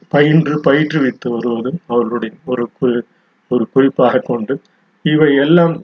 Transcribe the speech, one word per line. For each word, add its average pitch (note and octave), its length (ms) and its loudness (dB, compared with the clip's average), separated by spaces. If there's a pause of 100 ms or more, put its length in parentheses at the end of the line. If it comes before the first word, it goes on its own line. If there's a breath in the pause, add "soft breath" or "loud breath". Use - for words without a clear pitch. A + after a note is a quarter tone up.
பயின்று, D3+ 520 2
பயிற்றுவித்து C#3+ 680 -2
வருவது A#2 440 -4 (140)
அவர்களுடைய A2+ 480 -4 (100)
ஒரு A#2+ 260 -4 (100)
கு-, A#2+ 240 -2 (440)
ஒரு A#2+ 240 -2
குறிப்பாக C3+ 460 2
கொண்டு, A#2+ 420 -6 (420)
இவை D3+ 320 2
எல்லாம் E3 500 2